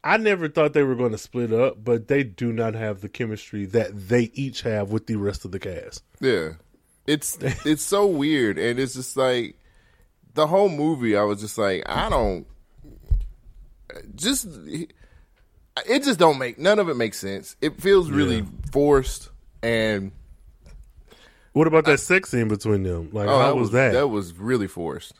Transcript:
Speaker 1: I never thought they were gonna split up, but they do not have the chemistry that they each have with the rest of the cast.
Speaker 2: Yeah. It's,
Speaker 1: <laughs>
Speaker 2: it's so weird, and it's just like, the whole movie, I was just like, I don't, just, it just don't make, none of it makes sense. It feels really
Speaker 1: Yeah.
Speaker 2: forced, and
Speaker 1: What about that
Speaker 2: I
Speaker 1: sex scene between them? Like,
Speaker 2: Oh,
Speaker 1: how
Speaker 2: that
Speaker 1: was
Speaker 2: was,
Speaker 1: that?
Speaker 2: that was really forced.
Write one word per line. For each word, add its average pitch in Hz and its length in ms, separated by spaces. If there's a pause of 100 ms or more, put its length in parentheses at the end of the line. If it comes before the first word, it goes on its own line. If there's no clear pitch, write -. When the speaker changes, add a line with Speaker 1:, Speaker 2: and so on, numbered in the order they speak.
Speaker 1:
I 180 140
never 196 300
thought 151 240
they 147 120
were 131 100
gonna 117 240
split 120 340
up, 117 300
but 117 240
they 143 160
do 117 300
not 113 220
have 107 260
the 101 80
chemistry 110 580
that 101 420
they 120 260
each 135 280
have 104 300
with 110 160
the 113 80
rest 101 280
of 98 60
the 98 80
cast. - 460 (160)
Speaker 2:
Yeah. 92 300 (580)
It's, 147 300
Speaker 1:
<laughs> - 260
Speaker 2:
it's 151 180
so 202 240
weird, 143 520
and 117 200
it's 127 160
just 127 220
like, 127 400 (760)
the 151 120
whole 190 220
movie, 147 480
I 104 60
was 104 180
just 107 180
like, 98 300
I 151 200
don't, 107 380 (1700)
just, 233 320 (200)
it - 1400
just 254 140
don't 160 200
make, 123 200
none 196 200
of 190 100
it 147 80
makes 117 220
sense. 98 420
It 151 200
feels 185 300
really 139 280
Speaker 1:
Yeah. 101 60 (280)
Speaker 2:
forced, 143 580 (320)
and 110 500 (1400)
Speaker 1:
What 156 140
about 156 200
that 156 60
Speaker 2:
I 139 40
Speaker 1:
sex 185 340
scene 117 180
between 104 340
them? 85 300
Like, 104 160
Speaker 2:
Oh, 135 100
Speaker 1:
how 123 100
Speaker 2:
that 143 80
Speaker 1:
was 127 60
Speaker 2:
was, 104 100
Speaker 1:
that? 123 220
Speaker 2:
that 139 140
was 101 260
really 104 320
forced. 82 540